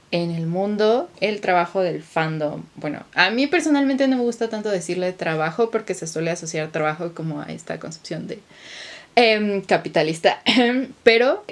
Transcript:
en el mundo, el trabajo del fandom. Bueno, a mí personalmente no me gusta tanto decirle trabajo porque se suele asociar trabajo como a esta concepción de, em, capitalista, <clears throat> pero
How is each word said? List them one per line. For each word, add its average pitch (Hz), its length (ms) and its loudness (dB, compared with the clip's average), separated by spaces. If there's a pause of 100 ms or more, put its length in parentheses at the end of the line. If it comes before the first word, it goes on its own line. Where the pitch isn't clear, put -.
(120)
en 170 200 0
el 165 140 -4
mundo, 208 640 2 (100)
el 208 220 -2
trabajo 180 400 2
del 156 200 -2
fandom. 156 640 -4 (120)
Bueno, 151 280 -8 (100)
a 180 160 4
mí 247 180 2
personalmente 277 600 2
no 262 80 4
me 247 80 0
gusta 233 260 -2
tanto 214 200 -4
decirle 180 420 -2
trabajo 165 580 -2
porque 220 260 -4
se 165 120 -8
suele 165 240 -2
asociar 160 400 -6
trabajo 160 420 -2
como 160 280 -6
a - 40 -12
esta 160 320 -10
concepción 160 500 -10
de, - 120 -10 (800)
em, 214 440 4
capitalista, 160 840 0
<clears throat> 247 580 2
pero 247 480 4